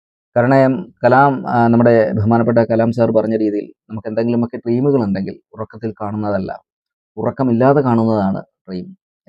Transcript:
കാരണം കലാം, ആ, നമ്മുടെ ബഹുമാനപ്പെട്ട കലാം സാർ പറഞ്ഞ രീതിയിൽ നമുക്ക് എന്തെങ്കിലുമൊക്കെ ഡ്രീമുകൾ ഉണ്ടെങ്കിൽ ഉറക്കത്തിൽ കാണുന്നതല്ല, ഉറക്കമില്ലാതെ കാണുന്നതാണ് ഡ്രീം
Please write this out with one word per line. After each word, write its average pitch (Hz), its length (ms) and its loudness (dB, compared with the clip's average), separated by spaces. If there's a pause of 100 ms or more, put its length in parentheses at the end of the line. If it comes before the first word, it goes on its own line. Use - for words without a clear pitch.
(360)
കാരണം 131 420 4 (260)
കലാം, 131 300 4 (200)
ആ, 120 40 0 (160)
നമ്മുടെ 117 200 4 (260)
ബഹുമാനപ്പെട്ട 117 420 2 (100)
കലാം 113 260 0
സാർ 113 200 2
പറഞ്ഞ 110 260 0
രീതിയിൽ 104 240 -4 (220)
നമുക്ക് 110 220 -10
എന്തെങ്കിലുമൊക്കെ 117 540 -2
ഡ്രീമുകൾ 127 420 0
ഉണ്ടെങ്കിൽ 98 280 -4 (220)
ഉറക്കത്തിൽ 110 440 -10
കാണുന്നതല്ല, 104 500 -6 (680)
ഉറക്കമില്ലാതെ 127 680 0
കാണുന്നതാണ് 107 520 0 (280)
ഡ്രീം 92 180 -10 (420)